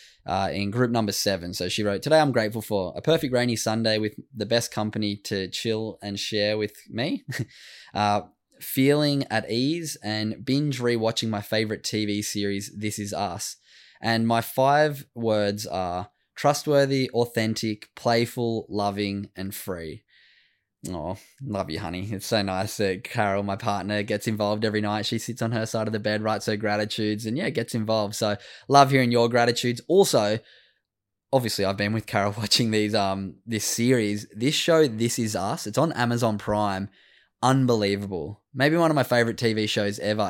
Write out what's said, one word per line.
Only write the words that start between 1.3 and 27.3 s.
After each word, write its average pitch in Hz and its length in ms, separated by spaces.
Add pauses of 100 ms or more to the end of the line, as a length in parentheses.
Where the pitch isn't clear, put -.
So 90 140
she 107 140
wrote, 101 220
"Today 156 160
I'm 143 100
grateful 110 320
for 95 340
a 110 60
perfect 156 320
rainy 120 220
Sunday 110 420
with 107 160 (180)
the 107 140
best 117 240
company 107 540
to 95 240
chill 110 520
and 101 200
share 107 360
with 107 200 (120)
me, 143 360 (340)
<laughs> - 360
uh, 104 260 (400)
feeling 143 680
at 107 220
ease 143 540
and 107 400
binge 139 340
rewatching 117 520
my 104 100
favorite 110 420
T 107 240
V 104 160
series, 101 540
This 104 240
Is 101 120
Us." 92 440 (440)
And 113 240
my 117 160
five 139 640 (120)
words 107 500
are 90 440 (260)
trustworthy, 139 760
authentic, 110 800
playful, 117 760
loving, 101 640
and 98 200
free. 82 480 (840)
Oh, 90 300 (260)
love 98 280
you, 78 80
honey. 90 340
It's 95 140
so 110 160
nice 98 340
that 95 280
Carol, 101 380
my 98 140
partner, 104 460
gets 104 260
involved 107 340
every 107 200
night. 104 240
She 117 100
sits 117 240
on 117 120
her 113 120
side 110 220
of 110 80
the 107 40
bed, 107 240
writes 107 220
her 107 140
gratitudes, 107 680
and 113 140